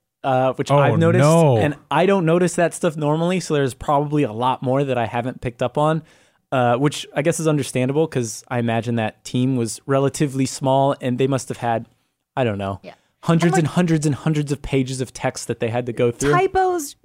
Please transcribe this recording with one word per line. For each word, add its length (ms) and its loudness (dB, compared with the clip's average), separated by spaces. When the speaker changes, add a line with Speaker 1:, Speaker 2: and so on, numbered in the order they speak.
Speaker 1:
uh, 300 2
which 160 -4
Speaker 2:
Oh, 80 6
Speaker 1:
I've 200 4
noticed, 260 4
Speaker 2:
no. 340 6
Speaker 1:
and 160 2
I 160 2
don't 180 2
notice 300 2
that 200 0
stuff 220 -2
normally, 440 0
so 140 -4
there's 200 0
probably 480 0
a 100 -2
lot 300 -2
more 220 0
that 140 -2
I 80 0
haven't 340 -6
picked 220 -6
up 140 -2
on, 260 0
uh, 240 2
which 380 -2
I 80 -2
guess 180 0
is 80 -2
understandable 580 0
'cause 420 -6
I 100 -4
imagine 380 -2
that 280 -4
team 320 0
was 300 -4
relatively 600 0
small, 540 0
and 180 -2
they 80 0
must 220 -2
have 100 -10
had, 280 -2
I 80 0
don't 140 -2
know, 240 -6
Speaker 3:
Yeah. 120 -18
Speaker 1:
hundreds 320 2
Speaker 3:
And, 60 2
Speaker 1:
and 80 2
Speaker 3:
like, 60 -10
Speaker 1:
hundreds 320 2
and 80 0
hundreds 380 -2
of 100 -8
pages 380 -2
of 120 -8
text 360 -6
that 120 -6
they 80 -2
had 180 -4
to 60 -4
go 200 0
through. 200 0
Speaker 3:
Typos 640 0